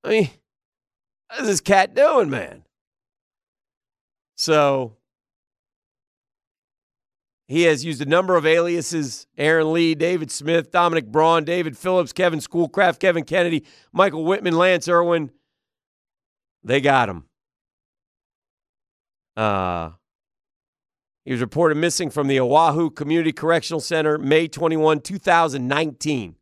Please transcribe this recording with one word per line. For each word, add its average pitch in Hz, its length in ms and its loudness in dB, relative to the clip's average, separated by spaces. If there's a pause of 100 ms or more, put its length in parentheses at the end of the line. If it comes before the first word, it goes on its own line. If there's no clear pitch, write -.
I - 60 -8
mean, 214 200 2 (1000)
what - 100 -12
is 254 80 -4
this 190 140 -2
cat 190 340 2
doing, 269 340 2
man? 104 360 -10 (1700)
So, 139 640 0 (2500)
he 151 160 0
has 151 220 2
used 147 160 -6
a 147 40 -4
number 180 300 2
of 156 100 2
aliases, 170 800 -2 (100)
Aaron 156 340 2
Lee, 165 240 2
David 160 360 -4
Smith, 160 400 -2
Dominic 165 340 0
Braun, 156 400 2
David 165 320 -4
Phillips, 180 340 0
Kevin 170 300 -2
Schoolcraft, 170 580 0
Kevin 165 240 0
Kennedy, 170 400 -2 (300)
Michael 160 320 0
Whitman, 185 320 0
Lance 180 320 2
Irwin. 170 420 0 (1300)
They 131 180 0
got 131 260 2
him. 87 180 -10 (2000)
Uh, 92 540 -4 (1300)
he 127 60 -8
was 120 100 -2
reported 151 340 0
missing 165 340 -2
from 143 180 -4
the 135 120 0
Oahu 151 500 2
Community 156 420 -2
Correctional 160 480 -4
Center 156 380 -2
May 156 300 2
twenty-one, 156 520 0
two 190 180 -12
thousand 147 500 0
nineteen. 139 760 -4